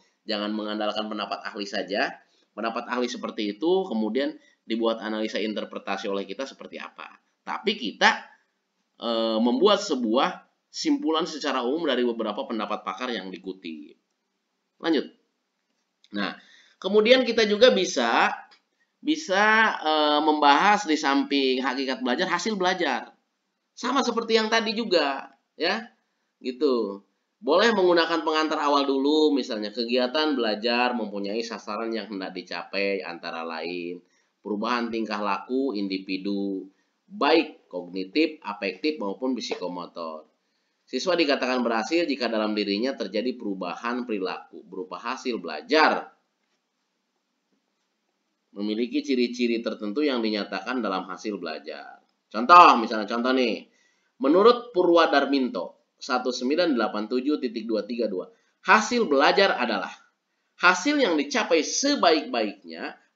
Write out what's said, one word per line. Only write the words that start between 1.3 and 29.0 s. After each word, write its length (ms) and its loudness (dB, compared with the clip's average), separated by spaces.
ahli 240 -8
saja. 500 -4
Pendapat 320 -6
ahli 240 -2
seperti 480 -6
itu, 260 2
kemudian 460 -2
dibuat 400 -2
analisa 400 -4
interpretasi 640 -6
oleh 140 -2
kita 260 -10
seperti 300 -16
apa. 400 -16
Tapi 340 -4
kita, 460 0
eh, 400 0
membuat 400 4
sebuah 680 -2
simpulan 560 0
secara 400 -4
umum 240 -2
dari 160 2
beberapa 400 -2
pendapat 400 -6
pakar 300 -8
yang 180 -8
dikutip. 640 -14
Lanjut. 240 2
Nah, 240 -4
kemudian 420 6
kita 240 2
juga 240 6
bisa, 640 2
bisa, 800 2
eh, 460 2
membahas 640 4
di 100 2
samping 600 2
hakikat 400 -4
belajar, 260 0
hasil 320 -2
belajar. 560 -2
Sama 260 0
seperti 320 -2
yang 160 0
tadi 240 0
juga, 560 0
ya. 320 -4
Gitu. 640 -2
Boleh 340 4
menggunakan 540 2
pengantar 320 0
awal 320 2
dulu, 400 4